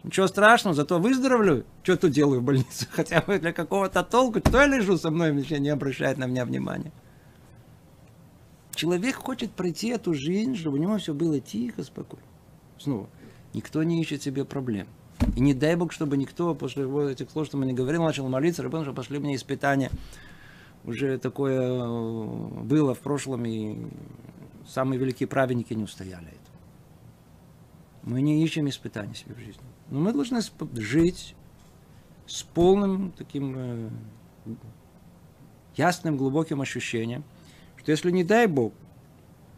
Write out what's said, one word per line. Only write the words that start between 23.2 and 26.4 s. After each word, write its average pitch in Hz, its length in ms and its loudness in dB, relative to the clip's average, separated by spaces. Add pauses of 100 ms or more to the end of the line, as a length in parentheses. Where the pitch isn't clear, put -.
и 110 320 -4 (880)
самые 131 300 -2
великие 131 300 -2
праведники 123 480 0
не 110 80 -4
устояли 92 460 -12
этого. - 280 -20 (1400)